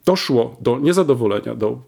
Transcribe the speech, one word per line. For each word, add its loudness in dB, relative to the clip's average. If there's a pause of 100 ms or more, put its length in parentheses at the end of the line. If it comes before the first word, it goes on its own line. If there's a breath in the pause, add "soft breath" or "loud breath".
doszło 0
do 0
niezadowolenia, 0
do -4